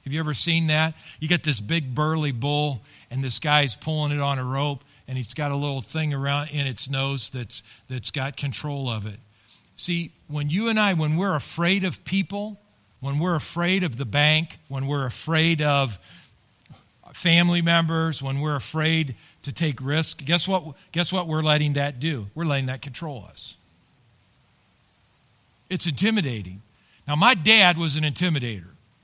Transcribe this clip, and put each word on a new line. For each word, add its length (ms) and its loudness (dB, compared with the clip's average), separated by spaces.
Have 100 -6
you 60 -2
ever 140 -2
seen 340 2
that? 280 2
You 80 -4
get 160 2
this 160 0
big 340 -2
burly 380 0
bull, 500 0
and 120 -4
this 140 -4
guy's 380 2
pulling 360 -2
it 80 -2
on 200 0
a 40 -4
rope, 400 -2
and 80 -6
he's 200 -6
got 160 -2
a 40 0
little 260 -2
thing 300 -2
around 380 -2
in 160 -2
its 240 -4
nose 400 -2
that's, 320 -8
that's 220 -6
got 260 -4
control 540 -4
of 160 -4
it. 140 -10
See, 360 -4
when 220 -4
you 200 0
and 100 2
I, 140 4
when 240 2
we're 180 2
afraid 480 2
of 200 -4
people, 560 -2
when 200 -2
we're 160 2
afraid 480 0
of 140 -2
the 80 -4
bank, 520 2
when 180 -4
we're 180 0
afraid 560 2
of 380 2
family 480 4
members, 600 2
when 160 -2
we're 160 -2
afraid 600 -2
to 80 -8
take 300 -2
risks, 440 -2
guess 220 0
what, 280 -2
guess 220 -2
what 140 -2
we're 160 0
letting 300 4
that 260 -2
do? 360 -4
We're 100 -4
letting 200 0
that 160 -6
control 480 -10
us. 260 -16
It's 160 -2
intimidating. 760 -2
Now, 80 -2
my 200 6
dad 420 6
was 180 0
an 80 0
intimidator. 640 -2